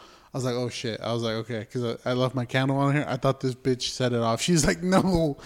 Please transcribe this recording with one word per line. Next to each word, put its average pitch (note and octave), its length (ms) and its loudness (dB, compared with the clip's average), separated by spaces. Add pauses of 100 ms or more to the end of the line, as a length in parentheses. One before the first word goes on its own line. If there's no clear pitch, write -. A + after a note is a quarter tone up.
(340)
I - 20 -6
was B2+ 80 -4
like, B2 120 -2
"Oh, B2 120 -2
shit." A2 320 -6
I - 140 -4
was A#2 80 -2
like, A2+ 140 0
"Okay," A2+ 360 -6
'cause A#2+ 320 -2
I, B2 60 -2
I - 20 2
left B2+ 220 0
my B2+ 100 -2
candle C3+ 320 0
on C#3 180 2
here. D3 140 0
I - 80 -2
thought C3+ 240 0
this C3 140 -2
bitch B2+ 340 -2
set B2 240 -2
it A#2+ 80 0
off. A2+ 220 0
She's F3 240 4
like, F3 160 0
"No." F3 640 2